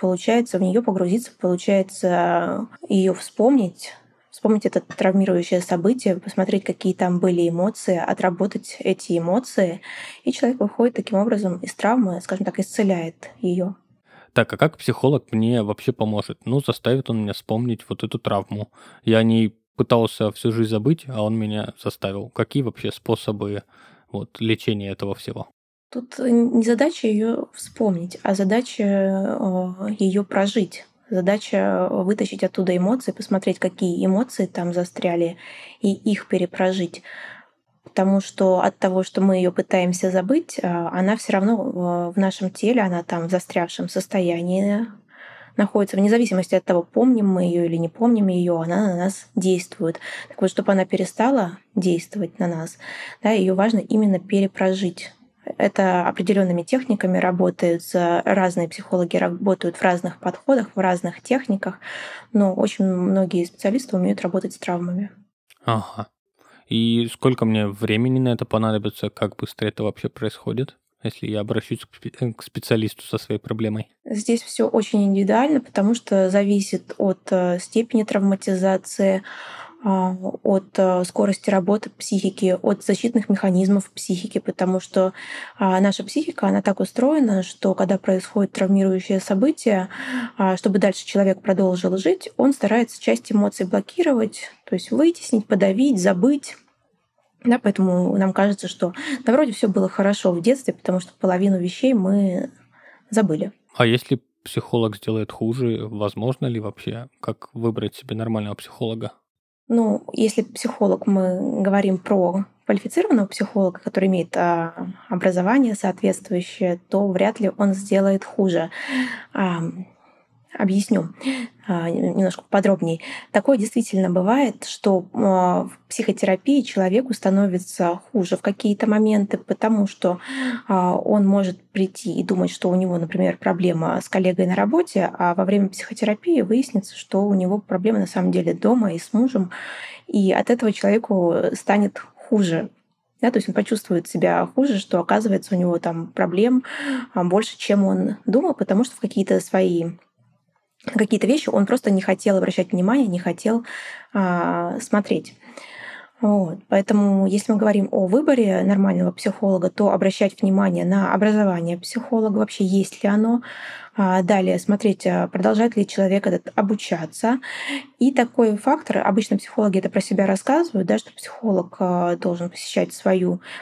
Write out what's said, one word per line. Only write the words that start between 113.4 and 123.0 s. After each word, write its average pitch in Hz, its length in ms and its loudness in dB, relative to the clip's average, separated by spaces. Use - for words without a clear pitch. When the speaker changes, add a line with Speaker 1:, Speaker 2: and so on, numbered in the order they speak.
Speaker 1:
который - 280 0
имеет, 175 280 0
а, 170 500 0
образование 196 640 2
соответствующее, 185 1160 -2
то 202 220 0
вряд 190 300 0
ли 196 160 0
он 202 180 2
сделает 196 500 2
хуже. 185 460 0
Ам, 175 540 -4
объясню, 190 520 0
а, 170 220 -2
н-, 175 260 -2
немножко 185 360 -2
подробнее. 185 500 2